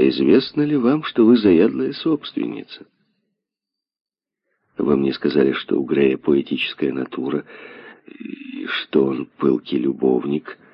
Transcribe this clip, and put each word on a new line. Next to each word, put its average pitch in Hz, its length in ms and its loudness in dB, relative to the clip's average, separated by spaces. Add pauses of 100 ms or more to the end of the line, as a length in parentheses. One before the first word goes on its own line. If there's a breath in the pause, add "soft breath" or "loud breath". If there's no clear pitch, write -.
известно 85 540 2
ли 147 120 0
вам, 139 280 2
что - 220 2
вы 120 120 8
заядлая 104 560 2
собственница? - 920 -6 (1900)
Вы 71 200 2
мне 67 160 0
сказали, 67 400 0
что - 260 -4
у 67 60 -4
Грея 67 320 0
поэтическая 69 760 -2
натура, 65 540 -6 (640 loud breath)
и - 580 -14
что - 400 0
он 67 220 -4 (100)
пылкий 67 400 -2
любовник. 65 800 -2 (160 soft breath)